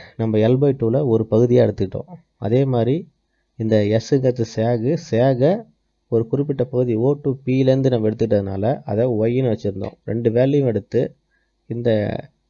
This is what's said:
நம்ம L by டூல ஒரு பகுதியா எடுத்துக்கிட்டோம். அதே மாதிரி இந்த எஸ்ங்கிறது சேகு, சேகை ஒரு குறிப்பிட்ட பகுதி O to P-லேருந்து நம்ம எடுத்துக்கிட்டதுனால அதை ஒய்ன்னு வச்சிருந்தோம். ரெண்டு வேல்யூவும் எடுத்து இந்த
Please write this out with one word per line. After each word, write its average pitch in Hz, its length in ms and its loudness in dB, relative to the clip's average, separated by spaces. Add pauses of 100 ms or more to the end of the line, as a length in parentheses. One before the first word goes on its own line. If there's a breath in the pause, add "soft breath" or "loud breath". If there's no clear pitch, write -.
(200 loud breath)
நம்ம 110 180 0 (140)
L - 100 4
by 143 80 2 (120)
டூல 117 180 0 (140)
ஒரு 110 180 2
பகுதியா 120 340 4
எடுத்துக்கிட்டோம். 101 440 -4 (360)
அதே 117 140 2 (140)
மாதிரி 120 220 0 (680)
இந்த 110 140 2 (200)
எஸ்ங்கிறது 123 480 0 (120)
சேகு, 117 360 0 (180)
சேகை 131 420 2 (640)
ஒரு 113 160 2
குறிப்பிட்ட 139 320 -2 (100)
பகுதி 123 220 0 (140)
O - 20 2 (140)
to 139 60 -2 (140)
P-லேருந்து 131 480 2
நம்ம 110 160 0
எடுத்துக்கிட்டதுனால 104 560 -2 (280)
அதை 110 120 0 (160)
ஒய்ன்னு 120 320 0
வச்சிருந்தோம். 101 420 -6 (160)
ரெண்டு 117 260 0
வேல்யூவும் 135 360 2
எடுத்து 107 300 -2 (720)
இந்த 120 160 -2 (600)